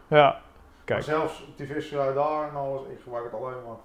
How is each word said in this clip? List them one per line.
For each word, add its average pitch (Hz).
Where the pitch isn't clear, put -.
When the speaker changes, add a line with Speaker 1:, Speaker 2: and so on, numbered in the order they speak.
Speaker 1:
Ja. 151
Speaker 2:
Maar -
Speaker 1:
Kijk. -
Speaker 2:
zelfs 156
op 127
die 143
visserij 143
daar 151
en 143
alles, 139
ik 117
gebruik 120
het 117
alleen 127
maar. 113